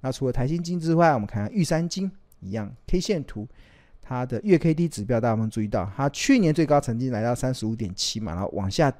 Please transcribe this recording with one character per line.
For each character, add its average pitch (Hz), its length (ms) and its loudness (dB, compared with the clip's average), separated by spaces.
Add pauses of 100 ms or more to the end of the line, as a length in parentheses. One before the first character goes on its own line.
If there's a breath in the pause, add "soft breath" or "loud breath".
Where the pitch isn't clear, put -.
那 131 100 -4
除 135 140 -2
了 123 60 0
台 120 140 0
新 170 160 0
金 175 160 -4
之 165 160 2
外， 165 200 6
我 123 40 0
们 104 80 -2
看 202 160 -4
看 214 80 -4
玉 208 140 2
山 165 240 0
金 190 240 -6 (280)
一 95 100 -12
样， 104 200 -6 (160)
K 180 140 2
线 170 240 -2
图， 104 240 -10 (540 soft breath)
它 127 240 -6
的 123 160 -4
月 196 160 6
K 165 160 2
D 170 120 0
指 107 160 -6
标， 113 160 0
大 117 100 2
家 - 20 4
有 110 80 2
没 113 60 0
有 110 40 -2
注 110 140 -4
意 107 40 -2
到？ 101 300 -2
它 139 140 0
去 - 280 4
年 170 140 4
最 156 140 2
高 147 120 6
曾 120 200 -2
经 127 120 -2
来 110 120 -2
到 120 120 0
三 131 200 -2
十 120 100 -8
五 110 100 -2
点 113 200 -6
七 - 260 -4
嘛， 82 140 -6
然 92 80 -4
后 98 100 -2
往 95 180 -2
下 156 280 4